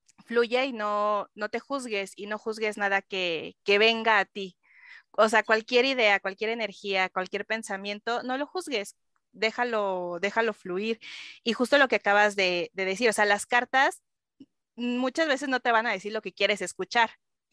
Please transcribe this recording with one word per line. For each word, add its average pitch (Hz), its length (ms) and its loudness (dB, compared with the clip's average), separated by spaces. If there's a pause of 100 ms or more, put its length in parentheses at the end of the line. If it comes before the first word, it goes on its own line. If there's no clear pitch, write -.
(260)
fluye 240 400 0
y 269 80 -6
no, 208 640 -2
no 214 140 -6
te 233 100 -6
juzgues 226 560 -6
y 202 120 -12
no 214 120 -6
juzgues 214 380 -4
nada 196 240 0
que, 175 600 -6
que 202 160 4
venga 220 400 4
a 190 60 2
ti. 196 320 -12 (540)
O 214 180 4
sea, 214 140 4
cualquier 226 420 2
idea, 226 360 4
cualquier 196 300 -4
energía, 196 580 -2
cualquier 190 380 -6
pensamiento, 208 760 -6
no 254 140 -4
lo 285 100 -6
juzgues, 277 500 -6 (360)
déjalo, 196 880 -2
déjalo 214 320 0
fluir. 208 460 -6 (440)
Y 233 100 0
justo 247 260 2
lo 269 100 4
que 220 80 2
acabas 202 400 4
de, 180 360 0
de 190 120 -4
decir, 190 240 0
o 208 40 2
sea, 208 120 2
las 202 220 2
cartas 262 560 0 (720)
muchas 247 520 -2
veces 285 220 -2
no 254 100 0
te 247 120 0
van 226 160 4
a 233 40 0
decir 202 220 -6
lo 220 80 -4
que 190 120 -12
quieres 202 280 0
escuchar, 190 500 0 (420)